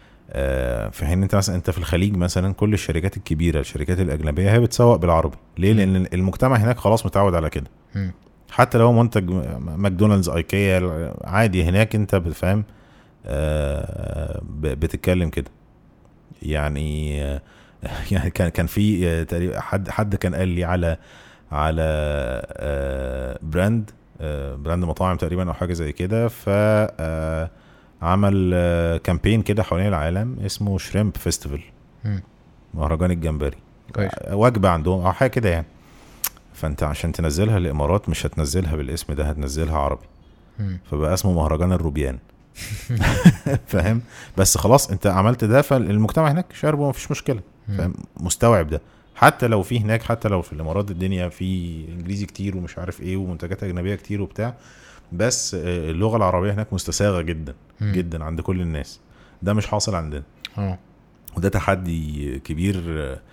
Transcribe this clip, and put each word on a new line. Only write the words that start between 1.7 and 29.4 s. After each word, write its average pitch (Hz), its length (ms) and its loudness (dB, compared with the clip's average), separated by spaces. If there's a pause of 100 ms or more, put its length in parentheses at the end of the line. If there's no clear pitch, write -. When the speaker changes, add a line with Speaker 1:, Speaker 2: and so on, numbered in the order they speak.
Speaker 1:
الخليج 92 400 0
مثلًا، 90 360 0
كل 104 200 0
الشركات 82 440 -2
الكبيرة، 80 420 0
الشركات 71 400 -2
الأجنبية، 78 520 0
هي 117 80 6
بتسوق - 360 6
بالعربي. 80 420 2 (200)
ليه؟ 95 160 6
Speaker 2:
مم. 110 60 6
Speaker 1:
لأن 95 340 4
المجتمع 95 420 2
هناك 113 220 4
خلاص 107 280 2
متعود 98 300 2
على 80 140 0
كده. 71 180 -6 (280)
Speaker 2:
مم. 95 160 -4 (400)
Speaker 1:
حتى 123 260 4
لو 117 160 8
منتج 113 360 4
م-، 90 120 0 (360)
ماكدونالدز، 98 520 4
أيكيا، 87 840 0 (100)
عادي، 92 400 2
هناك 98 320 4
أنت 104 200 2
بتفهم، 92 480 0 (600)
آه، 73 1160 -4
ب-، 76 240 -6 (120)
بتتكلم 85 500 0
كده. - 220 -6 (880)
يعني، 73 840 -2
آه، 71 180 -4 (420)
<laughs> - 280 -6
يعني، 90 180 0
كان، 87 200 0
كان 82 160 -2
في، 101 420 2
آه، 82 160 0
تقريبًا 87 360 -4
حد، 98 300 -4
حد 104 260 -2
كان 92 200 -2
قال 92 120 0
لي 87 160 0
على، 85 340 0 (540)
على، 78 300 0 (760)
آه، 67 840 -4
براند، 98 500 0 (300)
آه، 69 340 -6
براند 80 300 -2
مطاعم 87 320 0
تقريبًا 90 300 -2
أو 82 60 -2
حاجة 90 200 -4
زي 80 180 -4
كده، 113 360 0
ف، - 220 -10
آه، 80 1000 0 (520)
عمل، 95 520 4
آه، 85 440 2
كامبين 98 440 2